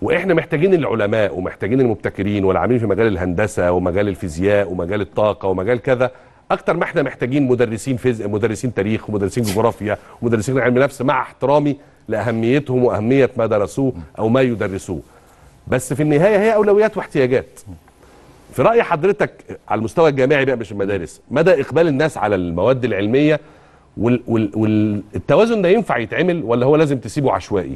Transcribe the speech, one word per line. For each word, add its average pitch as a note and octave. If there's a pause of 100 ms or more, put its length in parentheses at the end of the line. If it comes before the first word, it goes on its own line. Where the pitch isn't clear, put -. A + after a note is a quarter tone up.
وإحنا F3
محتاجين E3
العلماء G#2+
ومحتاجين G2
المبتكرين G#2
والعاملين F#2+
في A2+
مجال G2+
الهندسة F2+
ومجال F2+
الفيزياء F#2+
ومجال F#2
الطاقة G2+
ومجال F#2+
كذا، B2 (400)
أكتر F#3+
ما F3+
إحنا D#3+
محتاجين C#3
مدرسين A#2+
فيزياء، A2
مدرسين G#2+
تاريخ G#2+
ومدرسين G#2
جغرافيا G#2 (240)
ومدرسين A#2
علم B2
نفس، C3+
مع C3
احترامي C#3+ (320)
لأهميتهم A#2
وأهمية A#2
ما A2+
درسوه A2 (260)
أو A2
ما C3
يدرسوه. G2 (680)
بس C3
في C#3
النهاية D#3+
هي A3
أولويات G#3
واحتياجات. B2+ (920)
في B2+
رأي A3+
حضرتك F3 (380)
على G#2+
المستوى D3
الجامعي C3+
بقى C3
مش A2
المدارس، G2 (100)
مدى D#3
إقبال D#3+
الناس C#3+
على G#2
المواد F#2+
العلمية A#2+ (560)
وال-، A#2+
وال-، A2
والتوازن A2
ده E3+
ينفع F#3
يتعمل D3+
ولا A#2+
هو D3+
لازم C#3+
تسيبه A#2+
عشوائي؟ F#2